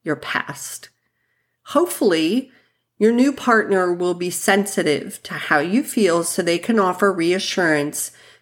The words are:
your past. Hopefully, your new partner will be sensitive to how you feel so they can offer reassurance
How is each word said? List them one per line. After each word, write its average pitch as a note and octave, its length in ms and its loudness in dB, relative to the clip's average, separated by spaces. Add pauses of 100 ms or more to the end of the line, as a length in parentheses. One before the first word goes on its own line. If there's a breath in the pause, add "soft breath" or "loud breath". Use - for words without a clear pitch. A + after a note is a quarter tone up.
your D3+ 140 -4
past. - 720 -10 (800)
Hopefully, G#3+ 840 0 (480 soft breath)
your A3 140 4
new B3+ 200 4
partner G3+ 600 2
will F3+ 220 -2
be F3 160 -6
sensitive G3 920 0
to - 100 -12
how D#3 240 0
you F#3 240 0
feel E3+ 420 0
so - 180 -4
they E3+ 160 0
can A3+ 200 0
offer F#3+ 340 2
reassurance E3 1000 0 (280 soft breath)